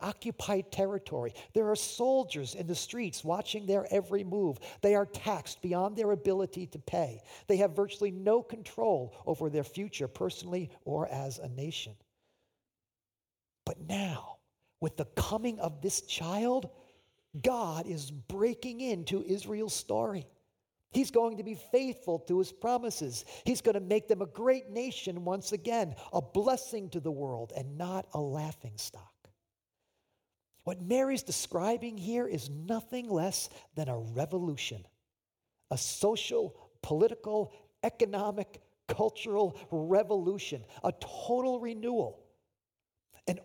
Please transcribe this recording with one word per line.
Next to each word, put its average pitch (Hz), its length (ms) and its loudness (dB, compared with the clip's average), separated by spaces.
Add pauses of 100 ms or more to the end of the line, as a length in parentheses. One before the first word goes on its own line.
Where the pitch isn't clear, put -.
occupied 202 680 -2
territory. 185 640 -2 (180)
There 214 160 4
are 208 60 6
soldiers 240 800 2
in 180 140 -4
the 175 80 0
streets 226 480 -4
watching 202 420 -2
their 196 260 2
every 202 300 2
move. 185 380 0 (220)
They 208 120 8
are 202 120 6
taxed - 560 -4
beyond 180 340 0
their 208 160 4
ability 185 560 2
to - 100 -12
pay. 139 440 -2 (260)
They 196 80 8
have 185 180 6
virtually 202 380 2
no 202 280 4
control 220 760 0 (100)
over 156 240 0
their 147 140 0
future 190 420 -6
personally 175 640 -4 (140)
or 151 240 0
as 135 320 -6
a 131 80 -8
nation. 127 480 -8 (1700)
But - 140 -6
now, 180 580 -4 (420)
with 160 160 -2
the 151 100 -2
coming 220 520 -2
of 151 240 -4
this 196 200 0
child, 208 680 0 (720)
God 196 440 0
is 151 240 -6
breaking 226 720 -2
into 196 420 -2
Israel's 208 520 -2
story. - 520 0 (640)
He's 262 220 2
going 226 240 6
to 196 80 -4
be 214 100 -6
faithful 240 720 0
to 180 140 4
his 185 100 2
promises. 226 720 -2 (200)
He's 247 160 2
gonna 208 180 4
make 202 300 2
them 196 120 6
a 196 60 -2
great 254 440 2
nation 196 540 -4
once 185 280 -2
again, 202 420 0 (180)
a 180 80 2
blessing 208 720 0
to 175 80 -4
the 156 140 -2
world 127 440 -6
and 139 220 -8
not 185 340 -4
a 151 80 -2
laughingstock. 135 960 -6 (1500)
What 180 180 -4
Mary's 262 400 2
describing 220 760 -2
here 226 300 -2
is 139 240 -4
nothing 220 580 -4
less 185 400 0 (280)
than 151 120 -2
a 120 120 -2
revolution, 135 840 -2 (840)
a 131 80 -2
social, 214 800 0 (260)
political, 214 720 2 (300)
economic, 208 760 0 (280)
cultural 208 680 2 (140)
revolution, 175 920 2 (180)
a - 160 2
total 247 640 -2
renewal, 226 640 -2 (1040)
an 180 160 0